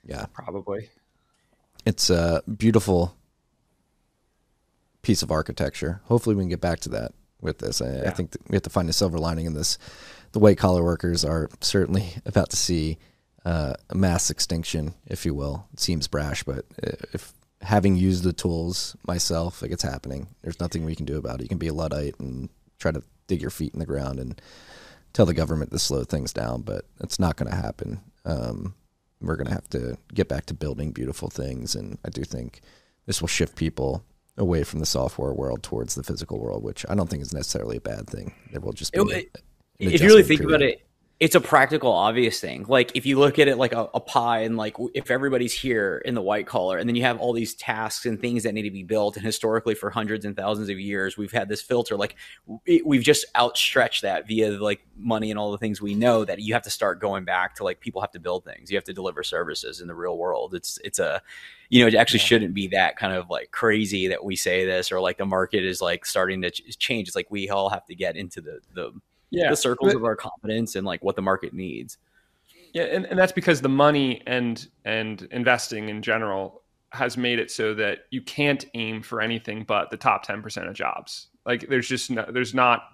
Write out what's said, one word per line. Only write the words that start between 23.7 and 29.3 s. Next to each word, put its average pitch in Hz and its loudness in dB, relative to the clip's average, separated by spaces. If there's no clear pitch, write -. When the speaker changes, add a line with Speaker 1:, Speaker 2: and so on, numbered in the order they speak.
Speaker 1:
in - -8
the 82 -4
ground 67 -4
and 64 -10
tell 98 6
the 85 2
government 78 0
to - -4
slow 67 0
things - -4
down, 58 -4
but - -6
it's - -6
not 85 2
gonna - -4
happen. - -6
Um, 58 -4
we're 80 -2